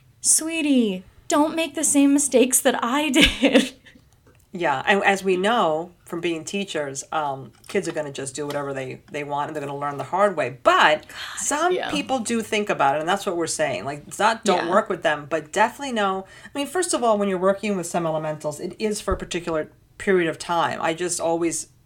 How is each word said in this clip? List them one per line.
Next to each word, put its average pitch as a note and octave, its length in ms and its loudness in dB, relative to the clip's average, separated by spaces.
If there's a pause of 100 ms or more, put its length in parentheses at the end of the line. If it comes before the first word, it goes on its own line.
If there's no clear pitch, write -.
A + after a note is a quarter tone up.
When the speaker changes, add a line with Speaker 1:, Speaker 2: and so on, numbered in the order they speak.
(200)
Speaker 1:
"Sweetie, C#4+ 840 2 (240)
don't D#4 260 4
make D#4+ 220 -2
the D#4 80 -2
same C#4 280 6
mistakes B3+ 500 4
that - 200 2
I C#4+ 280 0
<laughs> - 0 -
did." - 600 4 (800)
Speaker 2:
Yeah, D3+ 340 -2
and G3+ 200 2
as G3 180 2
we F#3+ 140 2
know, F3+ 560 0 (160)
from E3+ 140 -6
being E3 200 -4
teachers, D3+ 720 -6
um, C#3 400 -4 (160)
kids F#3 180 -2
are E3 60 -4
gonna D3+ 180 -6
just C3+ 240 -10
do D3 120 -6
whatever C#3+ 260 -6
they, C3 300 -10 (100)
they D3 120 -6
want, C#3+ 240 -4
and D#3 60 -10
they're D3+ 100 -6
gonna C#3 140 -8
learn C#3+ 200 -6
the C3+ 60 -8
hard F#3+ 320 2
way. C3+ 260 -4
But D#4 440 6
Speaker 1:
God, - 80 -20 (220)
Speaker 2:
some D#4+ 380 0
Speaker 1:
yeah. - 160 -4
Speaker 2:
people C4+ 280 -2
do A3+ 240 -2
think G#3 280 -2
about D3 260 2
it, D#3 40 -2
and D#3+ 80 -4
that's F#3+ 180 0
what F3 100 -2
we're E3 100 0
saying. C3+ 380 -2
Like, C#3+ 240 -8
it's - 100 -14
not A3 240 2
don't F3+ 240 2
Speaker 1:
Yeah. E3+ 40 -4
Speaker 2:
work G#3+ 180 4
with F3+ 140 -6
them, D3 260 0
but D#3 240 -4
definitely A#3+ 400 0
know. F#3+ 320 0 (220)
I - 120 -10
mean, C#4+ 80 -4
first F4 280 -2
of A#3+ 100 0
all, A3 140 4
when G3+ 100 0
you're F#3+ 80 0
working G3 400 0
with E3+ 100 -4
some E3+ 200 -2
elementals, D3+ 520 -4
it F3+ 200 -8
is G#3+ 240 -2
for G3 100 -2
a F#3 60 2
particular E3 520 -4 (280)
period F3+ 320 2
of D3+ 80 -8
time. D#3 420 0
I E3 140 0
just F3 260 -4
always, E3 480 -2 (180)